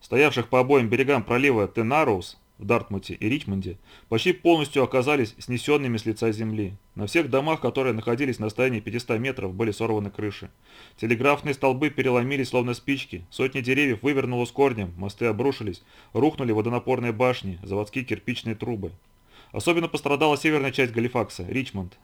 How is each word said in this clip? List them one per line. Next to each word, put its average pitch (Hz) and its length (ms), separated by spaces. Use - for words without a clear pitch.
стоявших 127 480
по 127 120
обоим 127 280
берегам 127 360
пролива 120 420
Тенароус 117 720
в 104 60
Дартмуте 101 500
и 104 140
Ричмонде, 98 500
почти 117 240
полностью 156 500
оказались 127 560
снесенными 127 580
с 104 80
лица 113 280
земли. 107 420
На 101 120
всех 147 240
домах, 151 300
которые 127 340
находились 120 440
на 107 80
расстоянии 120 340
пятисот 113 380
метров, 113 360
были 110 160
сорваны 107 400
крыши. 101 400
Телеграфные 131 580
столбы 135 360
переломились, 127 580
словно 123 260
спички, 123 560
сотни 135 300
деревьев 131 420
вывернуло 127 420
с 117 60
корнем, 110 460
мосты 98 300
обрушились, 113 560
рухнули 135 400
водонапорные 120 600
башни, 110 500
заводские 104 420
кирпичные 117 520
трубы. 104 360
Особенно 165 360
пострадала 147 480
северная 139 360
часть 127 200
Галифакса, 113 560
Ричмонд, 98 560